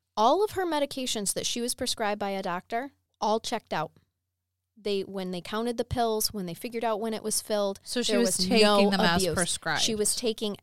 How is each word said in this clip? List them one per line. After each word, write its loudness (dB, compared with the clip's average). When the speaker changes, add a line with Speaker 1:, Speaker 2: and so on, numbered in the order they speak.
Speaker 1:
All 4
of -2
her -2
medications -2
that -4
she -2
was -4
prescribed -4
by -4
a -6
doctor, -6
all 2
checked -6
out. -2
They, -2
when -6
they -6
counted -4
the -2
pills, 0
when -6
they -8
figured -6
out 0
when -2
it -6
was -2
filled, -2
Speaker 2:
So -2
she 0
Speaker 1:
there 4
Speaker 2:
was 2
Speaker 1:
was 0
Speaker 2:
taking 6
Speaker 1:
no 6
Speaker 2:
them 2
as 4
Speaker 1:
abuse. 0
Speaker 2:
prescribed. 0
Speaker 1:
She 0
was 0
taking -2